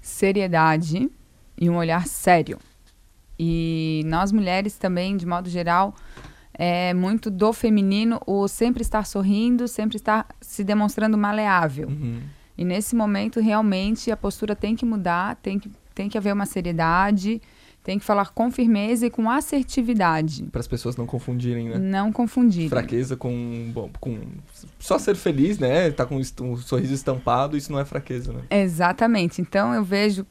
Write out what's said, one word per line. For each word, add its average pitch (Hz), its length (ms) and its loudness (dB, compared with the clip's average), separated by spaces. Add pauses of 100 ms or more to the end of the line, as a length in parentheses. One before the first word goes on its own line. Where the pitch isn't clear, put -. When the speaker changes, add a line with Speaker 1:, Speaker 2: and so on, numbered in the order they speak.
Speaker 1:
Seriedade 175 1080 2 (500)
e 170 100 4
um 170 80 2
olhar 170 300 0
sério. - 500 4 (800)
E 165 640 0
nós 170 260 0
mulheres 202 460 0
também, 185 400 -2
de 170 80 -4
modo 175 240 -4
geral, 175 460 2 (580)
é 175 400 0
muito 196 380 0
do 202 200 2
feminino, 214 760 2
o 196 200 2
sempre 233 360 0
estar 214 240 0
sorrindo, 220 600 2
sempre 214 300 -4
estar 214 300 0 (120)
se - 240 -8
demonstrando 214 540 2
maleável. 190 680 0
Speaker 2:
Uhum. 131 340 -6 (340)
Speaker 1:
E - 80 -6
nesse 180 320 -2
momento, 208 440 0
realmente, 214 720 2
a 214 60 -2
postura 208 380 -4
tem 214 200 -2
que 240 100 -4
mudar, 185 520 -2
tem 196 200 -6
que, 202 140 -8 (240)
tem 196 120 -4
que 202 100 -8
haver 202 140 0
uma 202 140 0
seriedade, 185 960 0 (420)
tem 190 140 -4
que 202 80 -6
falar 202 240 2
com 240 220 0
firmeza 226 560 2
e - 20 2
com 226 200 0
assertividade. 226 1120 0
Speaker 2:
Para - 180 -6
as - 60 -8
pessoas 120 280 -4
não 117 120 -6
confundirem, 123 640 -4
né? 113 100 -4
Speaker 1:
Não 190 340 0
confundirem. 214 560 2
Speaker 2:
Fraqueza 127 480 -2
com, 117 560 -6
bom, 113 160 -8 (100)
com 113 200 -6 (600)
só - 200 0
ser 202 160 0
feliz, 175 420 2
né? 151 320 2
Tá 139 160 0
com 135 140 -4
est-, 131 200 -6
um 123 160 -4
sorriso 127 380 -2
estampado, 135 640 0
isso 139 140 -6
não 139 80 -2
é 139 40 -2
fraqueza, 135 480 -6
né? 123 200 -10
Speaker 1:
Exatamente. 185 880 2
Então, 214 320 0
eu 220 100 0
vejo 196 460 0